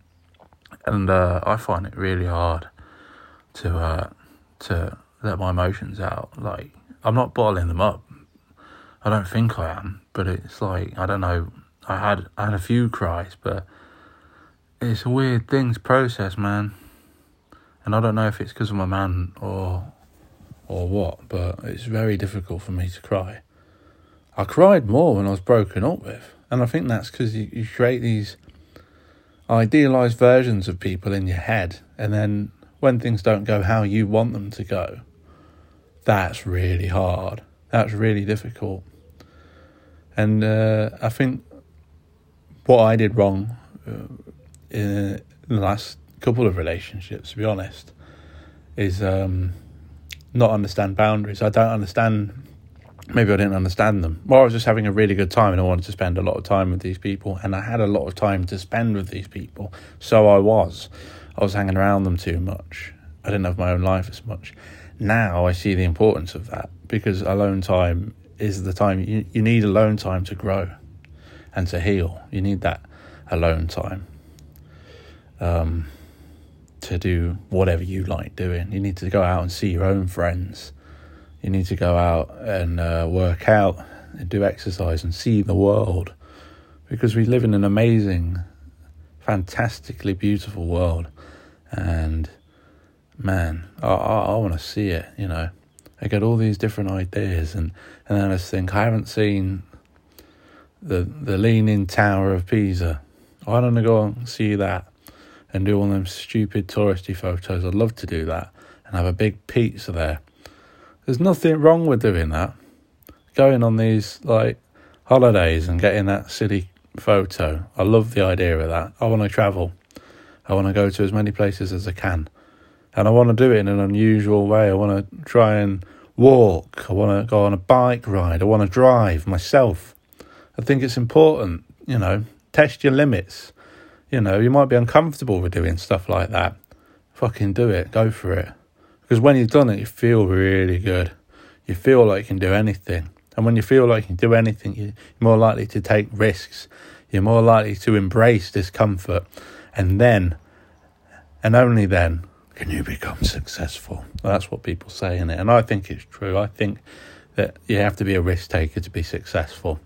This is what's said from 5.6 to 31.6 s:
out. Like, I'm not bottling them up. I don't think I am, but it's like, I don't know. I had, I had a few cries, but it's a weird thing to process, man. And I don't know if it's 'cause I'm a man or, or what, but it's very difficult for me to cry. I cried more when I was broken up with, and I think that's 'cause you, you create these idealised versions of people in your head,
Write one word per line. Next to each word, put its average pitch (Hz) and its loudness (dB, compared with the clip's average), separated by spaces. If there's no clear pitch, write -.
out. - -8
Like, - -10
I'm 113 0
not 123 0
bottling 98 0
them 85 -2
up. 101 -2
I 107 -4
don't 104 -2
think 113 -2
I 82 -6
am, 98 -12
but 92 -4
it's 90 -8
like, 92 -6
I 92 -4
don't 98 -4
know. 87 -2
I 95 -6
had, 98 -2
I 104 -4
had 104 -2
a 98 -2
few 117 0
cries, 87 -6
but 95 -6
it's 113 -4
a 127 -4
weird 127 0
thing 131 0
to - -14
process, 117 0
man. 101 -4
And 104 -4
I 113 2
don't 113 0
know 110 0
if 104 -4
it's - -10
'cause 107 -6
I'm 101 -4
a 92 -4
man 92 -4
or, 92 -8
or 90 -6
what, 95 -4
but 87 -6
it's - -12
very 110 -2
difficult 92 -8
for 92 -12
me 90 -4
to 90 -12
cry. 95 -6
I 101 -2
cried 175 4
more 135 2
when 98 0
I 98 0
was 95 -4
broken 104 0
up 175 -4
with, - -16
and 123 -2
I 123 0
think 160 -4
that's 113 -4
'cause 113 -6
you, 110 -6
you 113 -8
create 123 0
these 110 -4
idealised 123 4
versions 123 4
of 87 -6
people 92 -6
in 95 -4
your 90 -2
head, 92 -4